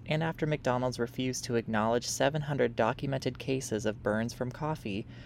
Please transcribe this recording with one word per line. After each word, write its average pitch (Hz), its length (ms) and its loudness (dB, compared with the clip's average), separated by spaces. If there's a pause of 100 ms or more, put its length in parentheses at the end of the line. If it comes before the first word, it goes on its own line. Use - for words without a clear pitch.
and 156 160 0
after 160 240 0
McDonald's 127 540 0
refused 127 460 -2
to 120 100 0
acknowledge 113 500 2
seven 143 360 2
hundred 131 340 2
documented 131 640 0
cases 131 460 -2
of 107 180 -2
burns 110 300 0
from 123 180 -4
coffee, 120 540 -4 (200)